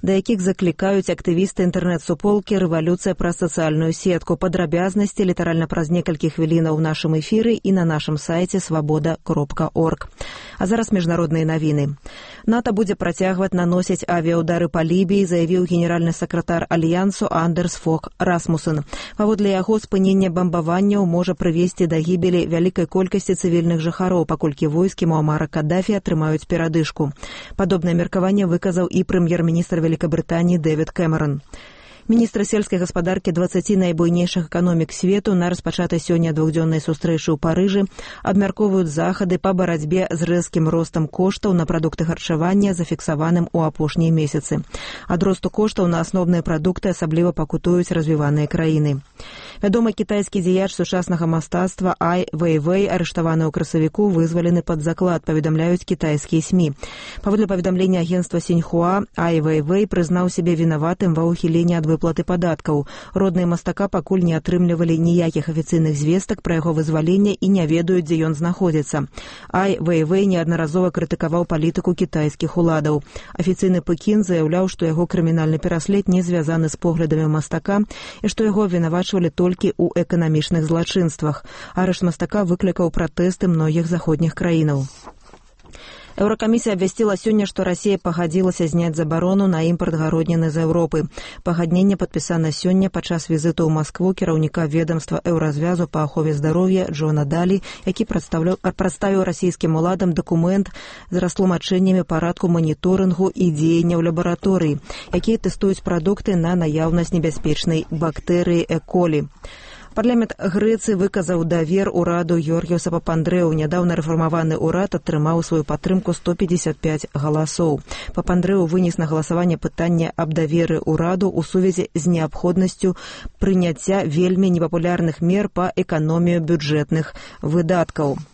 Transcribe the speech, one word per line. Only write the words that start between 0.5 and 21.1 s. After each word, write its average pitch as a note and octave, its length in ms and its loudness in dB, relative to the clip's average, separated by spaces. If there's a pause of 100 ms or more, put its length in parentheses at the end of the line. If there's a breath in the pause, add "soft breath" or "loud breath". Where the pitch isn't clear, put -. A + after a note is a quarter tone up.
актывісты F3+ 560 0
інтэрнэт-суполкі F3+ 960 0
«Рэвалюцыя E3+ 560 0
праз F3 240 -2
сацыяльную D#3+ 480 0
сетку». E3+ 480 -2
Падрабязнасці F#3 880 0
літаральна E3 400 0
праз D#3 240 -2
некалькі E3 400 0
хвілінаў D#3+ 480 2
у - 0 -
нашым D#3+ 400 0
эфіры A3 400 2
і F#3+ 160 2
на F#3 80 2
нашым D#3 400 -2
сайце F3+ 400 -2
свабода D#3 640 0
кропка D3 480 -2
орг. - 400 -2 (480 loud breath)
А F#3 80 0
зараз A3+ 240 0
міжнародныя E3 480 0
навіны. D3+ 560 0 (480 loud breath)
«нато A#3 240 0
будзе G3+ 240 0
працягваць F#3 560 -2
наносіць F3+ 560 0
авіяўдары E3+ 640 0
па E3 160 0
Лібіі», F#3+ 400 2
заявіў F3 400 2
генеральны E3+ 480 2
сакратар E3+ 560 -2
Альянсу F3 560 0
Андерс E3+ 560 0
Фок D#3+ 400 -2
Расмусен. E3 640 0 (380 loud breath)
Паводле G3+ 320 2
яго, G#3+ 240 0
спыненне F#3+ 480 2
бамбаванняў F3+ 800 2
можа F3 240 0